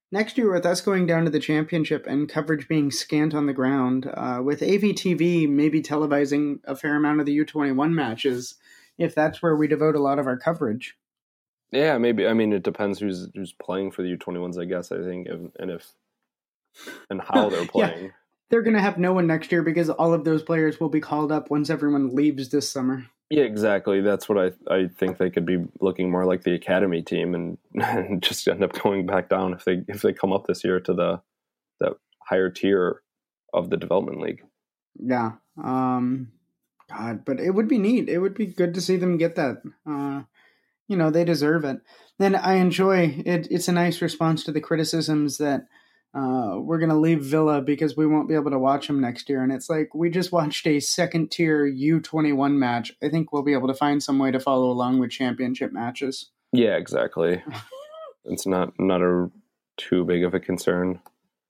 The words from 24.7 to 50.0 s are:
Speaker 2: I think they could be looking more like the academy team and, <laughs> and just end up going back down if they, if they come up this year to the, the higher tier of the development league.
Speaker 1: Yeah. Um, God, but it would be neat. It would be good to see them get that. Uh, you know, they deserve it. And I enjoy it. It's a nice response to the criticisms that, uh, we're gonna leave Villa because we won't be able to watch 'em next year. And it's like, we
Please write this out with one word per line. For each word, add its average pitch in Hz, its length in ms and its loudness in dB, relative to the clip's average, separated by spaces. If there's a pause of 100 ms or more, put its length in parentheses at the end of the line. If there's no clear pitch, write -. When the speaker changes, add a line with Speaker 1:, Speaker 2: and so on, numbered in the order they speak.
Speaker 2:
I 95 140 2
think 90 300 -2
they 92 140 0
could 87 160 -2
be 90 180 0 (160)
looking 92 300 0
more 90 160 2
like 92 180 2
the 87 100 2
academy 90 480 0
team 87 320 -2
and, 85 320 -6
<laughs> - 80 -16
and 92 480 -2
just - 240 -2
end 98 160 0
up - 180 -2
going 98 260 0
back 92 240 0
down 95 240 0
if - 100 -12
they, 92 240 0
if 101 140 -10
they 101 100 4
come 95 200 0
up 98 140 -2
this 90 160 -2
year 92 160 2
to 90 140 -2
the, 87 300 0 (580)
the - 160 -2 (260)
higher 95 280 0
tier 92 500 2 (520)
of 90 180 0
the 82 80 2
development - 420 -2
league. - 220 -8 (580)
Speaker 1:
Yeah. 117 320 -2 (280)
Um, 127 680 -2 (600)
God, - 340 -8
but 269 160 -4
it 175 120 0
would 214 140 0
be 247 120 2
neat. 208 320 2
It 165 80 0
would 190 160 -2
be 214 120 -4
good 175 280 -2
to 185 80 -6
see 185 140 0
them 175 200 0
get 165 200 0
that. 131 260 -2 (260)
Uh, 139 360 -6 (600)
you 202 100 -2
know, 160 140 2
they 170 140 2
deserve 156 400 2
it. 135 140 -4 (420)
And 196 160 4
I 190 200 2
enjoy 180 680 4
it. 170 260 -2
It's 175 180 -2
a 180 40 2
nice 175 300 0
response 160 420 0
to 156 80 -6
the 151 80 -2
criticisms 156 800 -2
that, 143 280 -2 (500)
uh, 127 440 -2
we're 160 180 -2
gonna 160 180 2
leave 156 260 4
Villa 147 380 2
because 147 360 -2
we 156 100 2
won't 151 220 2
be 160 80 0
able 139 160 0
to 135 60 2
watch 135 300 0
'em 143 120 0
next 123 280 -4
year. 135 140 0
And 131 80 2
it's 131 180 -4
like, 156 280 -2
we 170 140 0